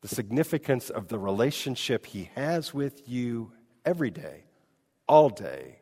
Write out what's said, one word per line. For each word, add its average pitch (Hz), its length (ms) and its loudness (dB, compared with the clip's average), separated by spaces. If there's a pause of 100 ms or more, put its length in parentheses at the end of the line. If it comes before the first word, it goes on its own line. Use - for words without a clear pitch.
the 107 60 -14
significance 131 800 -2
of 107 200 -8
the 110 100 -4
relationship 117 880 -2
he - 260 -10
has 151 400 -4
with 139 340 -6
you 120 440 -4 (340)
every 160 240 2
day, 76 360 -14 (640)
all 151 220 10
day 67 520 -10